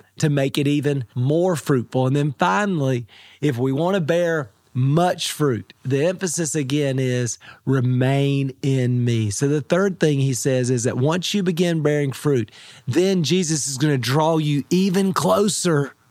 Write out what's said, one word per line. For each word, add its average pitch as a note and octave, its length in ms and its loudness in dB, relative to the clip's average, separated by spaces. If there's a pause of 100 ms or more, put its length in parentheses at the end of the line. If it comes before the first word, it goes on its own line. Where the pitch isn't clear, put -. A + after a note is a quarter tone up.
(180)
to D#3 100 2
make C#3 300 0
it C#3+ 80 0
even C#3+ 380 0 (100)
more D#3 400 2
fruitful. C3 540 0
And C3+ 80 2
then D3 200 0
finally, F3 680 0 (340)
if D3 160 0
we C3 140 0
want E3 240 0
to G3 60 0
bear E3 500 0 (240)
much D#3+ 560 0
fruit, C3 440 -2 (100)
the C3+ 220 0
emphasis F3 480 -4
again C#3 440 -2
is B2 400 -2 (280)
"Remain C3+ 960 0
in B2 420 0
me." A2+ 240 0
So A#2+ 180 -2
the D3 140 0
third F#3 400 -2
thing D3+ 180 2
he C3+ 140 0
says B2+ 380 0
is B2 140 0
that B2 120 -2
once D#3 380 0
you G3+ 80 0
begin E3+ 400 0
bearing D3 280 0
fruit, B2+ 400 -2 (380)
then F3+ 340 2
Jesus D#3 440 0
is C#3 100 -6
gonna D3 220 2
draw D#3 400 0
you D3 320 0
even F#3+ 420 2
closer F3 800 0 (180)